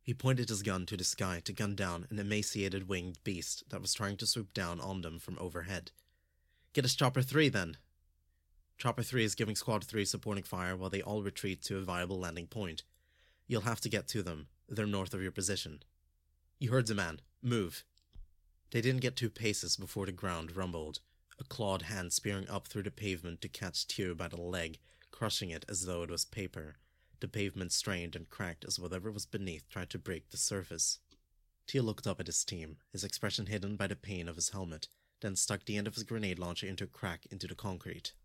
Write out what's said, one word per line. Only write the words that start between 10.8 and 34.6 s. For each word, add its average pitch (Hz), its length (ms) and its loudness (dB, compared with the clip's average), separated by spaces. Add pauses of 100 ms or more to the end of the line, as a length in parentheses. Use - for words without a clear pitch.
they 98 140 0
all 104 200 0
retreat 98 420 -2
to 98 120 0
a 95 80 -2
viable 90 340 0
landing 85 280 -4
point. 87 360 -4 (640)
You'll 117 140 2
have 113 220 0
to 113 80 0
get 104 180 0
to 107 140 2
them. 80 260 -4 (200)
They're 107 180 0
north 98 260 0
of 92 80 -2
your 92 100 0
position." 87 520 -2 (760)
"You 123 120 2
heard 127 160 6
the 113 80 2
man. 85 260 2 (220)
Move." 117 420 2 (840)
They 117 100 2
didn't 131 220 4
get 123 140 2
two 120 120 2
paces - 480 2
before 98 300 -2
the 95 60 -2
ground 87 440 -2
rumbled, 85 440 -2 (380)
a 135 60 -6
clawed 98 380 2
hand 90 320 -2
spearing 98 340 0
up 98 180 -2
through 101 180 -4
the 98 60 -2
pavement 87 520 -4
to - 80 -6
catch - 360 -2
Tew 92 280 0
by 85 140 -4
the 87 120 -6
leg, 85 400 -2 (300)
crushing 101 400 0
it 80 180 -6
as 98 140 0
though 87 200 0
it 85 80 -4
was 85 140 2
paper. 85 540 -6 (420)
The 95 80 -4
pavement 95 420 -2
strained 87 460 0
and 82 140 -10
cracked 87 340 -6
as - 140 -2
whatever 90 340 -4
was 101 140 -4
beneath 95 420 -4
tried 92 220 -6
to - 80 -4
break 82 320 -6
the - 80 -8
surface. - 640 0 (680)
Tew 135 160 4
looked 110 240 0
up 92 140 0
at 82 80 -2
his - 180 2
team, 80 320 -6 (140)
his 92 120 -4
expression 104 400 -2
hidden 101 320 0
by 98 120 2
the 95 60 0
pain 90 320 -4
of 85 100 -4
his 87 120 2
helmet, 87 400 -4 (320)